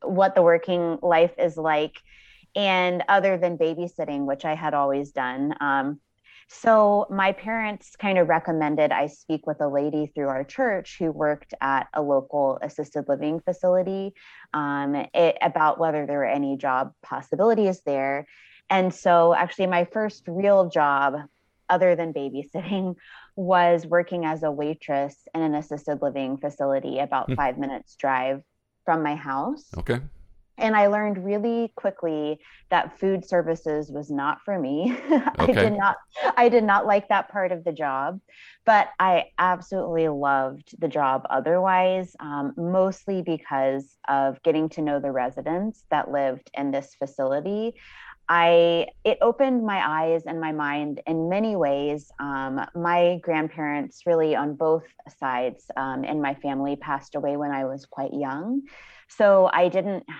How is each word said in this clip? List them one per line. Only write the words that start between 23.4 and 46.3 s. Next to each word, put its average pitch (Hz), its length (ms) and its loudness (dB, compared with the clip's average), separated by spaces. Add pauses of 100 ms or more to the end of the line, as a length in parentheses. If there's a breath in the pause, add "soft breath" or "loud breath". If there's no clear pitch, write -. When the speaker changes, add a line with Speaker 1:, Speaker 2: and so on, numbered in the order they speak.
Speaker 1:
working 175 400 0
as 156 160 -4
a 156 100 -2
waitress 147 640 -4 (200)
in 165 60 -4
an 156 120 0
assisted 147 480 -6
living 135 360 -4
facility 135 600 -4
about 139 300 -2
Speaker 2:
Hmm. 131 80 -4
Speaker 1:
five 139 240 -2
minutes 135 360 -10
drive 135 460 -2 (440)
from 160 180 0
my 151 120 -2
house. 147 500 -6 (120)
Speaker 2:
Okay. 123 220 -4 (580)
Speaker 1:
And 220 180 0
I 208 120 6
learned 208 360 -2
really 220 540 -4
quickly 156 640 -4 (280 soft breath)
that 170 300 -2
food 190 260 0
services 160 640 -2
was 147 220 -10
not 143 320 -2
for 202 160 -4
me. 151 320 -2 (120)
<laughs> 277 60 -6
I 294 300 2
Speaker 2:
Okay. 240 140 4
Speaker 1:
did 202 240 4
not, 196 180 2 (400 loud breath)
I 240 140 6
did 226 160 4
not 202 200 4
like 202 220 2
that 196 220 0
part 190 240 -4
of 165 100 -8
the 170 80 -2
job, 147 480 -4 (460 loud breath)
but 208 240 6 (100)
I 180 280 4 (100)
absolutely 180 720 0
loved 139 720 -2
the 160 80 -2
job 135 400 0
otherwise, 185 920 0
um, 143 380 -6
mostly 185 640 -2
because 135 760 -4 (120)
of 135 340 0
getting 156 280 2
to 165 100 -6
know 147 180 0
the 139 140 -4
residents 151 800 -4
that 151 200 0
lived 135 420 -2